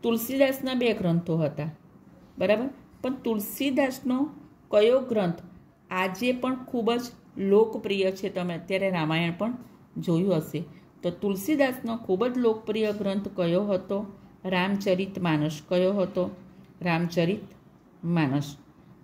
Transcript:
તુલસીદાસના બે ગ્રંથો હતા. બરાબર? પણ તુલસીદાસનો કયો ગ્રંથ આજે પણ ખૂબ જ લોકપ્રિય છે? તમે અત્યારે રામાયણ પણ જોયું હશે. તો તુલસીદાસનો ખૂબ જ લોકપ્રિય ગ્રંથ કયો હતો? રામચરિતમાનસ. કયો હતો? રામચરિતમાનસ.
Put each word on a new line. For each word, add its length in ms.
તુલસીદાસના 720
બે 180
ગ્રંથો 440
હતા. 340
બરાબર? 300
પણ 120
તુલસીદાસનો 1160
કયો 300
ગ્રંથ 380
આજે 420
પણ 220
ખૂબ 380
જ 80
લોકપ્રિય 720
છે? 180
તમે 260
અત્યારે 360
રામાયણ 480
પણ 160
જોયું 380
હશે. 280
તો 80
તુલસીદાસનો 880
ખૂબ 300
જ 120
લોકપ્રિય 540
ગ્રંથ 440
કયો 300
હતો? 400
રામચરિતમાનસ. 1200
કયો 240
હતો? 380
રામચરિતમાનસ. 1700